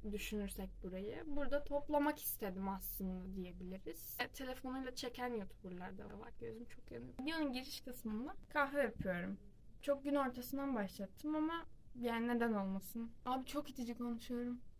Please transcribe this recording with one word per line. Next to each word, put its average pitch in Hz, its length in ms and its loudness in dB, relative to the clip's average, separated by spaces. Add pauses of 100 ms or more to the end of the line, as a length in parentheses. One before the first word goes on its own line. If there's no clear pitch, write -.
(120)
düşünürsek 196 580 0 (120)
burayı, 185 440 -4
burada 285 380 6
toplamak 294 540 4
istedim 190 500 0
aslında 190 680 -2
diyebiliriz. 180 840 -6
E, 247 80 2
telefonuyla 254 680 -4
çeken 247 400 -2
YouTuber'lar 190 640 -4
da 208 60 -8
var. 214 360 -10
Gözüm 226 240 -6
çok - 260 -12
yanıyor. 247 300 -8
Videonun 302 320 2
giriş 254 280 -4
kısmında 240 540 -4 (180)
kahve 285 300 6
yapıyorum. 190 560 0 (440)
Çok 277 220 4
gün 285 100 4
ortasından 269 600 4
başlattım 208 600 0
ama 330 300 2 (340)
yani 233 280 4
neden 233 240 6
olmasın? 202 580 0 (160)
Abi 262 200 2
çok 294 240 -2
itici 240 280 -2
konuşuyorum. 240 600 -2 (200)